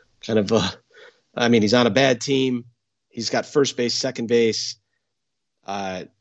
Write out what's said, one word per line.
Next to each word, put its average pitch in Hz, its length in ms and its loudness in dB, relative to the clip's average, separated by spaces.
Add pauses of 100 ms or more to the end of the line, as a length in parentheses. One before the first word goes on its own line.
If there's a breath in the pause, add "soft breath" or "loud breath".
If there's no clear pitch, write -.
(240 loud breath)
kind 110 140 0
of 101 140 0
a, 107 100 4 (720 loud breath)
I 120 140 0
mean, 117 140 4
he's 107 120 2
on 123 140 4
a - 20 2
bad 131 300 2
team. 131 440 -2 (440)
He's 113 200 -8
got 120 160 -2
first - 320 0
base, 120 160 -2
second 123 360 -6
base, 117 480 0 (920)
uh, 95 380 -8 (160)